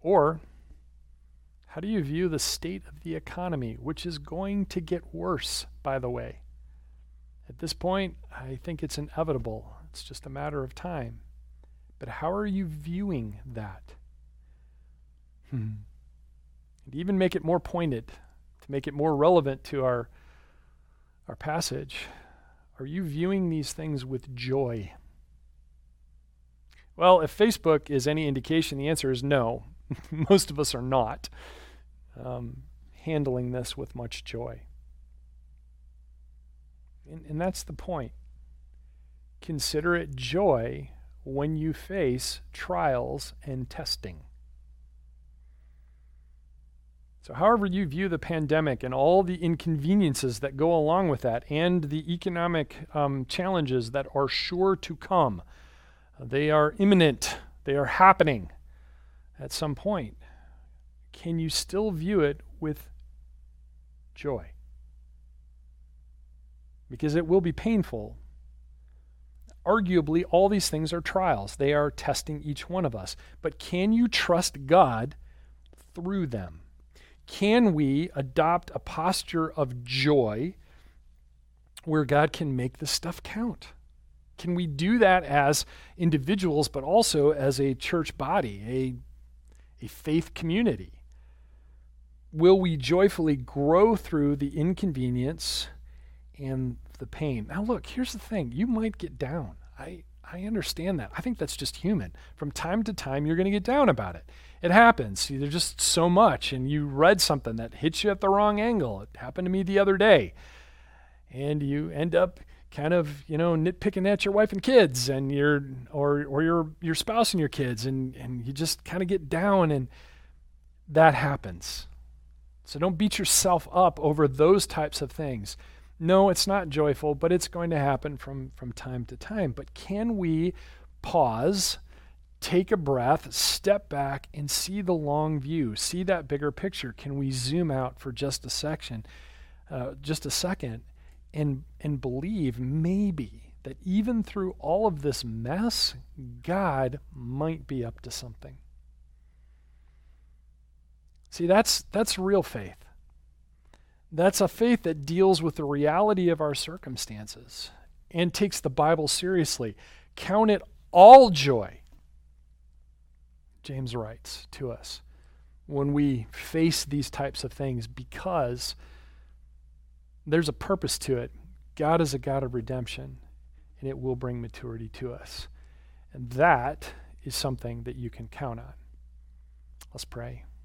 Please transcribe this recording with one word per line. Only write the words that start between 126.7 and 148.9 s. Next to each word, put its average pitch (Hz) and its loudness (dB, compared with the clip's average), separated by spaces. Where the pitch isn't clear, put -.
but 165 2
it's 180 0
going 170 -4
to 160 0
happen 139 0
from, 135 -10
from 123 -10
time 123 -8
to 123 -14
time. 190 -4
But - -12
can 220 -4
we 170 0
pause, 151 2
take 180 0
a 220 2
breath, 139 0
step - 0
back, 139 -6
and 147 -6
see 202 -4
the 185 0
long 151 0
view, 135 -2
see - -4
that 175 -2
bigger 143 -2
picture? 160 -8
Can 139 -10
we 139 -2
zoom 135 -2
out 131 -4
for 135 -10
just 135 -6
a 127 -10
section, 147 -8
uh, 135 -8
just 147 -6
a 135 -6
second, 135 -6
and, 147 -4
and 147 -4
believe 139 -4
maybe 160 -4
that 135 -14
even 214 0
through 190 -6
all 190 0
of 160 -2
this 139 -2
mess, 123 -2
God 147 0
might 139 -4
be 131 -4
up 113 -10
to 120 -14
something? 131 -14